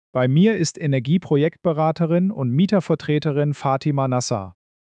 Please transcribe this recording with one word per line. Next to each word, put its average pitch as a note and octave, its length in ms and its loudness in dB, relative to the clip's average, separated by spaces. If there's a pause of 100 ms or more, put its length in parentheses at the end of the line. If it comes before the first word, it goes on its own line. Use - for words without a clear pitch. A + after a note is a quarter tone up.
(100)
Bei B2+ 160 0
mir F3+ 300 4
ist E3 200 -4
Energieprojektberaterin D#3+ 1600 0
und C3 180 -4
Mietervertreterin D3+ 1040 0
Fatima C3+ 540 0
Nassar. A#2 480 -4 (320)